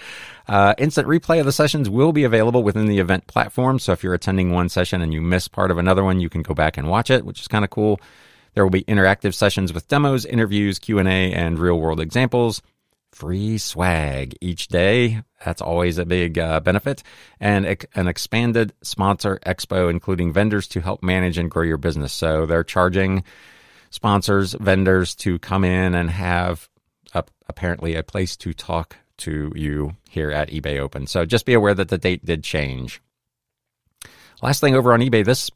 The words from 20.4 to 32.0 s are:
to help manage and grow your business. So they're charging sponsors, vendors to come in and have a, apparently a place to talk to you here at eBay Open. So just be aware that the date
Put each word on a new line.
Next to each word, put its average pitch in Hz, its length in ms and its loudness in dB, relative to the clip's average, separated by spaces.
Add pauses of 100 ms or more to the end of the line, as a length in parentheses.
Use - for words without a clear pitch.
to 90 120 -4
help 95 220 -6
manage 92 340 0
and 85 140 -2
grow 82 120 -2
your 80 140 0
business. 71 340 -4
So 80 360 -2
they're 82 160 0
charging 95 600 0 (680)
sponsors, 98 600 0
vendors 95 640 2
to 90 200 -2
come 95 260 -2
in 92 300 2
and 85 160 0
have 90 600 -4 (440)
a, 90 100 -2 (240)
apparently 82 460 -6
a 80 80 -4
place 95 360 -6
to 87 140 -10
talk - 460 -8 (200)
to 76 360 -6
you 73 440 -6 (120)
here 78 220 -4
at 76 180 -4
eBay 73 300 -6
Open. 69 260 -8
So 87 200 -2
just 113 200 -2
be 127 80 2
aware 104 200 4
that 92 160 -2
the 92 80 -2
date 90 260 -2